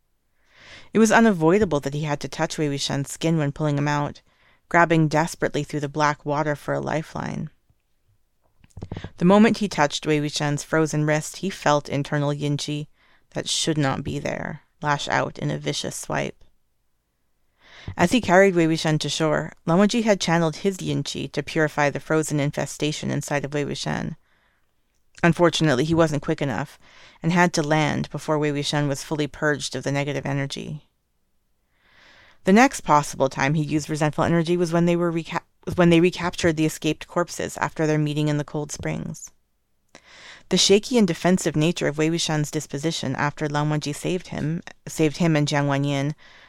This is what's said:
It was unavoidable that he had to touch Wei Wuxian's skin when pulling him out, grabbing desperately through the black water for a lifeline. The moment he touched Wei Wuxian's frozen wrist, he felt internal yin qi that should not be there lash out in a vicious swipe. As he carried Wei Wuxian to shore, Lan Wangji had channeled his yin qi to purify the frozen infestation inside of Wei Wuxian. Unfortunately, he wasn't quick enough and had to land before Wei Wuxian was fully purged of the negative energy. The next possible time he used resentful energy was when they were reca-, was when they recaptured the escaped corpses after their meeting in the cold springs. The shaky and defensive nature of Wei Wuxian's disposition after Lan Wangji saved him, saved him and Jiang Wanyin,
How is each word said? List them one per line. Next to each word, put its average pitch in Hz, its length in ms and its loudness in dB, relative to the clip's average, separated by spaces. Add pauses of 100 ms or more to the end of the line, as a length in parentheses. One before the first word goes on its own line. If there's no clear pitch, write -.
(920)
It - 80 2
was 220 120 6
unavoidable 185 680 4
that 139 140 -6
he 147 100 -4
had 147 160 -2
to - 80 -8
touch - 300 -4
Wei 156 100 0
Wuxian's 139 440 -4
skin 165 260 0
when 143 160 0
pulling 151 240 -2
him 143 100 0
out, 147 340 -2 (480)
grabbing 165 380 4
desperately 151 560 0
through 151 160 -6
the 143 100 -6
black 147 360 -2
water 147 300 -2
for - 180 -6
a 139 80 -4
lifeline. - 680 -6 (1700)
The 170 80 0
moment 208 340 6
he 202 100 -4
touched - 360 0
Wei 151 140 2
Wuxian's 147 440 -2
frozen 156 420 0
wrist, 151 320 -2
he - 120 -4
felt - 380 0
internal 143 460 -2
yin 147 240 -2
qi 147 300 -6 (420)
that - 180 -8
should - 300 -2
not 139 260 0
be 147 160 -6
there - 440 -8 (180)
lash 147 260 -2
out 143 320 -2
in 143 100 -2
a 147 80 -2
vicious 147 380 -6
swipe. - 480 -6 (1500)
As 175 160 2
he 254 80 4
carried 190 340 6
Wei 170 120 4
Wuxian 156 340 0
to - 80 -6
shore, 151 460 -2 (120)
Lan 165 140 4
Wangji 208 240 4
had 208 160 4
channeled 165 380 2
his 190 240 -2
yin 143 220 -2
qi 143 280 -8
to 147 100 -6
purify 147 480 0
the 139 120 -6
frozen 156 400 0
infestation 147 680 -4
inside 143 360 -4
of 143 80 -10
Wei 147 100 -2
Wuxian. 147 540 -6 (1080)
Unfortunately, 160 640 4
he 160 80 -2
wasn't 156 280 2
quick - 200 -4
enough 143 360 -4 (440)
and 165 100 -2
had 175 220 4
to 160 100 0
land 147 460 0
before 151 280 -2
Wei 147 140 0
Wuxian 147 380 -2
was 139 160 -4
fully 151 200 -4
purged 143 480 -2
of 131 120 -6
the 139 60 -2
negative 143 340 -2
energy. 139 640 -6 (1500)
The 190 80 4
next 247 300 6
possible 147 480 2
time 139 240 0
he 160 100 0
used 147 260 -4
resentful 151 360 0
energy 170 320 2
was 170 160 -2
when 170 120 4
they 175 120 2
were 170 160 0
reca-, 165 300 -6 (220)
was - 120 -6
when 170 140 8
they 165 100 8
recaptured 170 560 0
the 160 80 2
escaped - 420 -2
corpses - 480 -4
after - 320 -2
their 151 100 2
meeting 151 300 0
in 147 100 0
the 147 60 -2
cold 147 260 -8
springs. - 600 -8 (1200)
The 185 80 2
shaky 208 400 4
and 208 100 6
defensive 170 480 0
nature 156 320 0
of 147 100 -4
Wei 156 120 2
Wuxian's 156 420 -2
disposition 147 640 -4
after 147 320 -4
Lan 147 220 0
Wangji 151 260 -2
saved 170 320 -4
him, 156 340 -4 (240)
saved 156 320 0
him 165 200 2
and 147 100 0
Jiang 143 200 0
Wanyin, 143 480 -2 (340)